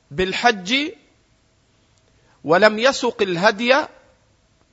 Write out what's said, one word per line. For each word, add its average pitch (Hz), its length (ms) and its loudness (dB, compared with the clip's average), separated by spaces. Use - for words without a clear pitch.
بالحج 196 800 -2
ولم 208 360 2
يسق 247 420 -2
الهدي 208 540 0